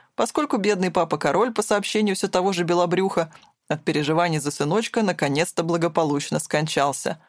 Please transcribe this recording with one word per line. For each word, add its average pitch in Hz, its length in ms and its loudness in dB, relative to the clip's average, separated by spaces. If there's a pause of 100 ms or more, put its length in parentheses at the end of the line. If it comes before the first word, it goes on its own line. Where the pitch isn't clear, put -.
(160)
поскольку 269 400 0
бедный 185 340 0
папа-король, 165 600 2
по 214 100 -2
сообщению 208 540 0
всё 196 100 -2
того 185 260 0
же 175 120 0
Белобрюха, 175 680 0 (360)
от 156 160 -4
переживаний 160 540 2
за 143 120 -4
сыночка 208 520 -2
наконец-то 165 600 0
благополучно 160 800 0
скончался. 151 880 -2